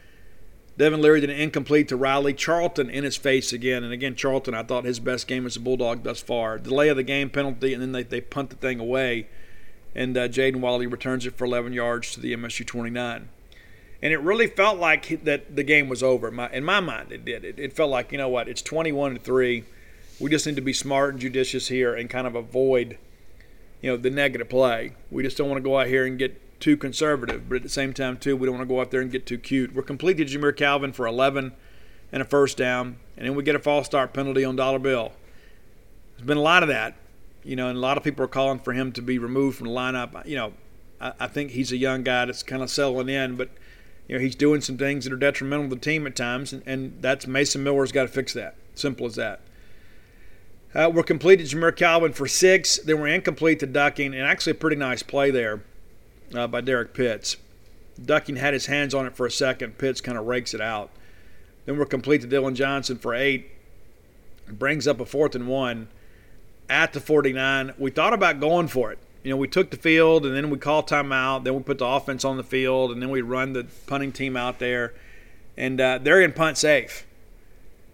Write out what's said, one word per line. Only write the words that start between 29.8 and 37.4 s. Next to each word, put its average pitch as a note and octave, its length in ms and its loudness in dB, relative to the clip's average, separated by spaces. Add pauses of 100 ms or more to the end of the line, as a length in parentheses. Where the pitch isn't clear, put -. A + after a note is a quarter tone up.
complete D#3 340 0
to D#3 80 0
Jameer C#3+ 320 0
Calvin C#3+ 340 2
for B2 140 -4
eleven C3 480 0 (580)
and C3 80 -4
a C3 60 -4
first C#3+ 320 4
down, B2 400 -2 (180)
and A#2 120 -8
then C3+ 80 -2
we C#3+ 80 -2
get D3 100 2
a C#3 60 0
false D3 260 2
start C3 260 0
penalty C3+ 320 0
on C3 120 -2
Dollar C3 240 2
Bill. B2+ 320 0 (1040)
There's A#2+ 100 -16
been D3 120 2
a D3 40 2
lot E3+ 220 6
of D3+ 60 2
that, A#2 260 -2 (480)